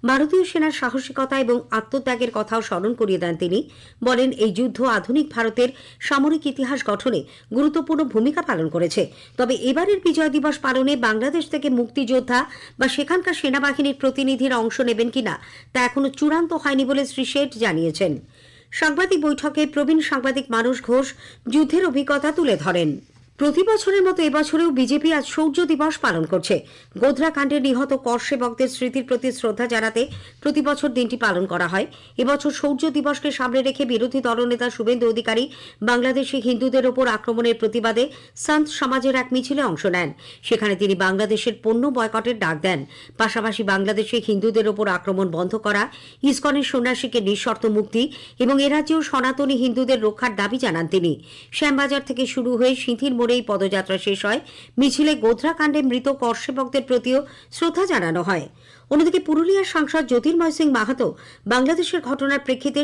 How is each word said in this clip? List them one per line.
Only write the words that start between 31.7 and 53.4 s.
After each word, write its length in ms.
এবছর 440
শৌর্য 300
দিবসকে 400
সামনে 320
রেখে 220
বিরোধী 360
দলনেতা 500
শুভেন্দু 380
অধিকারী 360
বাংলাদেশে 540
হিন্দুদের 400
ওপর 220
আক্রমণের 520
প্রতিবাদে 440
সন্ত 320
সমাজের 460
এক 180
মিছিলে 300
অংশ 240
নেন। 240
সেখানে 340
তিনি 180
বাংলাদেশের 680
পণ্য 200
বয়কটের 420
ডাক 220
দেন। 200
পাশাপাশি 460
বাংলাদেশে 540
হিন্দুদের 420
ওপর 200
আক্রমণ 380
বন্ধ 200
করা, 260
ইসকনের 500
সন্ন্যাসীকে 480
নিঃশর্ত 460
মুক্তি 360
এবং 240
এ 60
রাজ্যেও 340
সনাতনী 540
হিন্দুদের 440
রক্ষার 360
দাবি 220
জানান 280
তিনি। 260
শ্যামবাজার 560
থেকে 180
শুরু 300
হয়ে 200
সিঁথির 380
মোড়েই 140